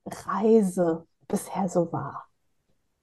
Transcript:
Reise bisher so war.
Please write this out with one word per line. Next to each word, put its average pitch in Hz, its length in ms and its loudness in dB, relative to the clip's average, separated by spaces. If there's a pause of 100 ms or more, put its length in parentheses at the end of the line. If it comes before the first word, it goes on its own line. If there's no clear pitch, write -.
Reise 190 1040 2 (200)
bisher - 400 -4
so 170 240 0
war. - 360 -10 (760)